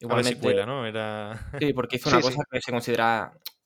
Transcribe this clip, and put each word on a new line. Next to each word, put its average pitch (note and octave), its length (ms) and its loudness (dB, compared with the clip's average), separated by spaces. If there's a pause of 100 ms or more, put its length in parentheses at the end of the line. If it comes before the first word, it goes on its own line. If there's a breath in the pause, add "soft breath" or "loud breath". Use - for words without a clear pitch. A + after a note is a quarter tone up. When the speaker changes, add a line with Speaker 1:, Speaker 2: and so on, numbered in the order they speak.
Speaker 1:
A A#2 80 0
ver A#2+ 100 4
si B2 80 2
Speaker 2:
Igualmente A#2+ 100 -8
Speaker 1:
cuela, B2 240 2
¿no? B2+ 200 -4
Era G#2+ 520 -6 (140)
<laughs> C#3+ 80 -8
Speaker 2:
Sí, D3 140 2
porque B2+ 220 -2
hizo B2 120 -4
una C3 100 6
Speaker 3:
Sí, B2 40 4
sí. B2+ 100 2
Speaker 2:
cosa C#3+ 180 -4
que B2+ 120 -2
se B2+ 100 -6
considera A2+ 600 2 (340)